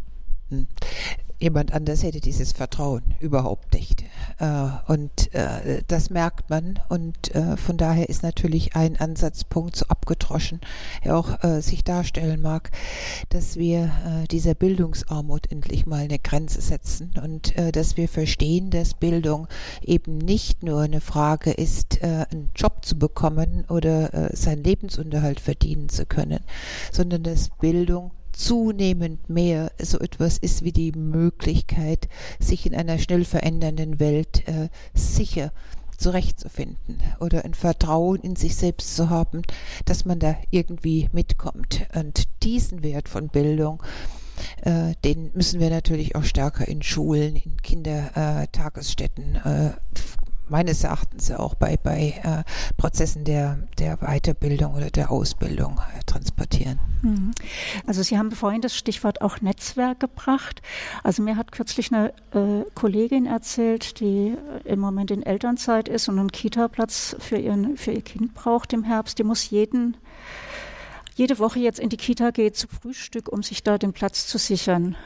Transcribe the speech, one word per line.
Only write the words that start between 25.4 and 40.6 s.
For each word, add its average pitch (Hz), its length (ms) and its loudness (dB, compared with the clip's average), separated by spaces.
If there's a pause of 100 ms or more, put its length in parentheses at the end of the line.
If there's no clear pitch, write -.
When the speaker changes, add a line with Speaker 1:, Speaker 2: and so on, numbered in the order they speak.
Speaker 1:
zu - 160 0
können, 151 360 0 (500)
sondern 175 320 0
dass 165 260 2
Bildung 175 640 0 (220)
zunehmend 196 960 0
mehr 165 500 2
so - 200 2
etwas - 380 0
ist - 260 4
wie 170 80 0
die 160 220 2
Möglichkeit, 160 1160 0 (320)
sich - 260 2
in - 80 2
einer 165 240 0
schnell 175 280 2
verändernden 156 760 0
Welt, 151 480 2
äh, 160 220 -2 (240)
sicher - 580 2 (460)
zurechtzufinden - 1080 0 (160)
oder 170 240 2
ein 165 100 -6
Vertrauen 170 680 2
in 180 160 -4
sich - 180 2
selbst - 400 -2
zu 165 140 2
haben, 165 320 0 (420)
dass - 220 4
man 175 140 0
da 156 180 2 (120)
irgendwie 160 640 2